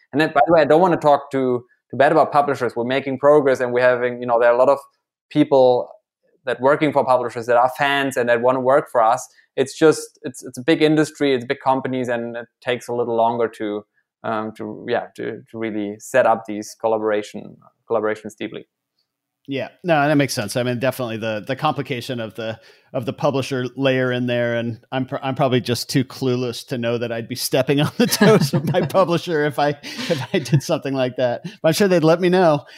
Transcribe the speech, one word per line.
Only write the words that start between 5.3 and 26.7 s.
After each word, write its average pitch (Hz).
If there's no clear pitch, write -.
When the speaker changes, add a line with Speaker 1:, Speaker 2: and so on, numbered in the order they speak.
Speaker 1:
that 120
working 147
for 139
publishers 120
that 120
are 127
fans 139
and 120
that 120
wanna 127
work 131
for 123
us. 113
It's -
just, 156
it's, -
it's 131
a 127
big 156
industry, 151
it's 120
big 135
companies, 131
and 117
it 120
takes 123
a 120
little 120
longer 117
to, 104
um, 110
to, 107
yeah, 113
to, 120
to 113
really 107
set -
up 110
these 107
collaboration, 107
collaborations 107
deeply. -
Speaker 2:
Yeah, 135
no, 151
that 151
makes 143
sense. 104
I 123
mean, 123
definitely 120
the, 107
the 131
complication 131
of 107
the, 113
of 127
the 135
publisher 131
layer 131
in 123
there, 120
and 117
I'm 131
pr-, 135
I'm 135
probably 127
just 113
too -
clueless 123
to 131